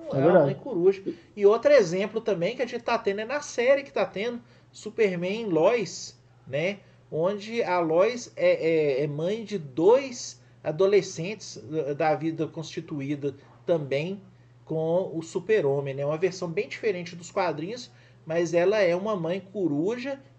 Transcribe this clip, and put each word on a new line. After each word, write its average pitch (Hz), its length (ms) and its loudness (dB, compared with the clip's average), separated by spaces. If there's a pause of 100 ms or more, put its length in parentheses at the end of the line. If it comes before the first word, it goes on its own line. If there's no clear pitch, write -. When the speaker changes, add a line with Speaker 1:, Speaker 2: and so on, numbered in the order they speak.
(120)
Speaker 1:
É - 40 -2
Speaker 2:
é - 20 -2
uma 135 60 2
Speaker 1:
verdade. 170 220 8
Speaker 2:
mãe 143 100 0
coruja. 190 460 2 (340)
E 202 100 4
outro 233 260 6
exemplo 214 500 4
também 180 340 -2
que - 60 -4
a 240 40 -2
gente 240 180 -8
tá 233 140 0
tendo 202 240 -2
é 220 40 -6
na 285 160 -4
série 269 420 2
que - 80 -18
tá 202 140 0
tendo, 240 360 -6 (300)
Superman 202 760 -2
Lois, 185 720 0 (300)
né? 175 320 -4 (320)
Onde 208 500 -2
a 180 180 0
Lois 180 580 2
é, 156 640 2
é, - 20 0
é 156 40 -2
mãe 175 360 -4
de 202 140 -8
dois 202 840 2 (240)
adolescentes 185 920 0 (120)
da, 147 240 -4
da 156 220 2
vida 156 320 -4
constituída 147 880 -8 (300)
também 160 560 -2 (440)
com 165 480 -2
o 160 80 -6
Super-Homem, 147 720 0
né? 139 120 -4
Uma 156 120 -2
versão 175 320 -2
bem 180 200 -4
diferente 180 460 -6
dos - 160 -16
quadrinhos, 180 600 -6 (340)
mas 165 280 -2
ela 185 260 4
é 175 160 4
uma 208 200 -2
mãe 175 240 -2 (120)
coruja 214 680 -2 (200)